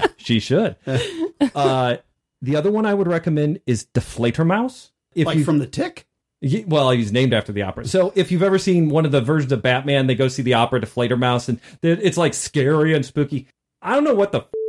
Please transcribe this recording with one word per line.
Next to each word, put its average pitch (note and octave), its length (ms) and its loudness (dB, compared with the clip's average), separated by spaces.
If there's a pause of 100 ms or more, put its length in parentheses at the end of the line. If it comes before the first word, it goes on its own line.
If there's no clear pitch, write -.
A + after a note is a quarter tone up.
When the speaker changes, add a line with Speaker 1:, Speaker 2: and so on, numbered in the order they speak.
(180)
Speaker 1:
she A#2 220 0
should. F3 420 0
Speaker 2:
<laughs> - 40 -20 (680)
Speaker 1:
Uh, C3 440 0 (440)
the C3+ 140 -2
other D#3+ 160 0
one A3 140 0
I G#3 80 0
would G3 140 0
recommend D#3+ 600 0
is A#2+ 260 0
Deflator A#2+ 540 -2
Mouse. A3+ 440 -4 (220)
If D#3+ 140 0
Speaker 2:
Like E3 100 0
Speaker 1:
you D3+ 60 2
Speaker 2:
from D3 160 0
The B2+ 80 -4
Tick? - 400 -8 (340)
Speaker 1:
Ye-, F3 240 -2
well, D3 260 2
he's A2+ 200 0
named B2 220 2
after G#2+ 180 -2
the G2+ 120 -4
opera. F#2+ 220 -8
So F#3 300 0
if F3+ 160 0
you've F3+ 120 0
ever F#3+ 140 4
seen F3 320 2
one D#3+ 160 2
of C#3 60 0
the C#3 100 4
versions C#3 300 0
of B2 100 0
Batman, C3+ 460 0
they C3 80 2
go C3 140 0
see B2+ 120 -6
the B2 120 2
opera A#2+ 280 2
Deflator B2 380 -2
Mouse, B2 300 0
and A#2 100 -4 (220)
they're, E3+ 180 0
it's, F3+ 180 -2
like, D#3+ 160 2
scary D3+ 600 0
and D3+ 100 0
spooky. C#3+ 420 -4 (340)
I A3 120 -4
don't C#4+ 120 2
know C#4 100 2
what G3+ 160 2
the B2+ 80 -2
f-, - 80 -10 (220)